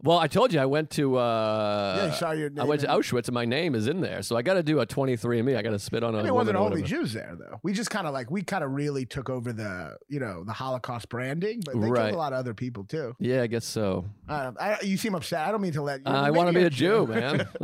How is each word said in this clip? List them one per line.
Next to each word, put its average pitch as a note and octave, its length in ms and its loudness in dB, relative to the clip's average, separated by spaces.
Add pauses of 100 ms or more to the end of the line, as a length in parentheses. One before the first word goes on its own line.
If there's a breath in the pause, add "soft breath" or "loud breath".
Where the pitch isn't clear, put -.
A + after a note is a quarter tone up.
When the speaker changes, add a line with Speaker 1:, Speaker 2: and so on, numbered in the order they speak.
Speaker 1:
well, E3 140 6
I D#3+ 100 4
told A3 240 4
you D#3 80 4
I C3 60 4
went D3 240 2
to, C#3 260 2
uh, G#2+ 840 2
Speaker 2:
Yeah, G2 80 2
you - 40 -2
saw E3 200 -2
your D3+ 280 -4
Speaker 1:
I B2+ 60 0
went C#3+ 160 2
to C#3+ 60 2
Speaker 2:
name. D3+ 120 4
Speaker 1:
Auschwitz B2 300 0
and B2 40 -2
my A#2+ 120 0
name C#3 300 0
is G#2+ 120 0
in E3+ 140 0
there. F#2+ 200 -2
So A#2 140 -2
I A#2+ 60 2
gotta F3+ 200 2
do D3+ 200 4
a A#2 40 2
twenty-three A#2+ 540 0
and A2+ 60 2
me. C3+ 100 2
I A2+ 60 0
gotta G#2+ 180 0
spit A2+ 240 -4
on A2+ 100 0
a A2 40 0
Speaker 2:
I G#2 60 0
mean, - 40 0
it C4 60 2
Speaker 1:
woman B3 140 4
Speaker 2:
wasn't G3 100 2
Speaker 1:
or - 80 2
Speaker 2:
only - 160 0
Speaker 1:
whatever. A#3 220 -2
Speaker 2:
Jews C3 100 -4
there, F2 260 -10
though. - 240 -16
We A3 80 -2
just G#3 180 -4
kinda, F3+ 220 -4
like, B2+ 180 -6
we G3 140 -2
kinda D#3+ 240 -2
really C#3 380 -2
took - 240 -6
over B2 240 -4
the, F2+ 420 -8 (140)
you C#3+ 100 -4
know, F#2+ 240 -6
the G#2+ 80 -8
Holocaust B2+ 560 -6
branding, E3 580 -4
but B2 140 -2
they A2 100 2
Speaker 1:
Right. A#2 180 4
Speaker 2:
killed G#2+ 80 0
a - 20 -2
lot D3 160 -2
of C3 60 -2
other B2 140 -4
people, A#2 300 -8
too. B2 380 -6
Speaker 1:
Yeah, B2+ 200 2
I A#2+ 60 2
guess A2+ 160 -2
so. F#2+ 400 -2 (240)
Speaker 2:
Uh, C3+ 320 -6
I, G3+ 220 -2
you G3 160 0
seem G3+ 180 -2
upset. D#3 320 -2
I G3+ 40 0
don't G#3+ 100 0
mean F#3 100 0
to D3 100 -2
let C#3 200 -4
you C#3 60 -8
Speaker 1:
Uh, C#3 160 4
I - 20 4
Speaker 2:
maybe D3+ 120 6
Speaker 1:
wanna F3 140 6
be F3 80 6
Speaker 2:
you're F3+ 80 8
Speaker 1:
a - 20 2
Jew, E3 360 4
Speaker 2:
Jew. - 20 2
<laughs> A2 60 -2
Speaker 1:
man. C3 340 0 (160)